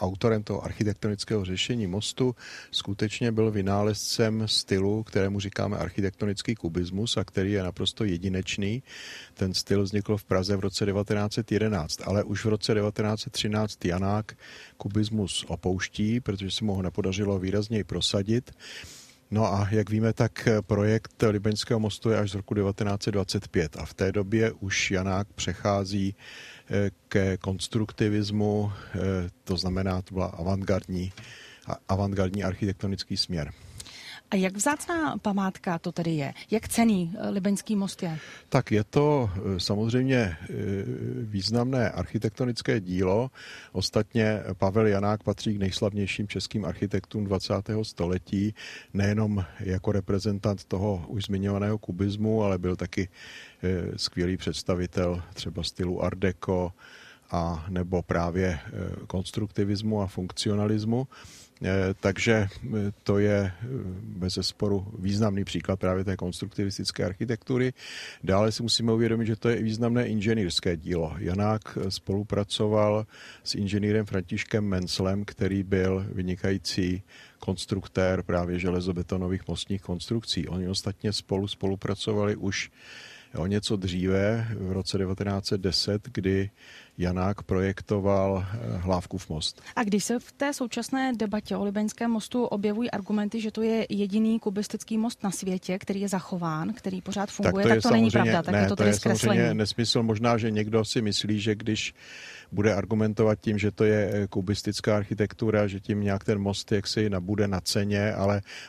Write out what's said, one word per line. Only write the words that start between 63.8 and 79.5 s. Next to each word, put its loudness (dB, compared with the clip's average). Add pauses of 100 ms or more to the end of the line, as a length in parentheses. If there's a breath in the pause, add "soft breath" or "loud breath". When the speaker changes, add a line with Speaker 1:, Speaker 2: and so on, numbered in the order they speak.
Speaker 1:
bezesporu -2 (120)
významný 2
příklad -2
právě 2
té -2
konstruktivistické -4
architektury. 0 (520 loud breath)
Dále 4
si -4
musíme 4
uvědomit, 2
že 2
to 0
je 4
i 0
významné 2
inženýrské 0
dílo. -2
Janák, 0
eh, -2
spolupracoval 0 (380 loud breath)
s -6
inženýrem 2
Františkem -2
Menclem, 0
který -2
byl 2
vynikající -2 (360 loud breath)
konstruktér 0
právě 0
železobetonových -2
mostních -4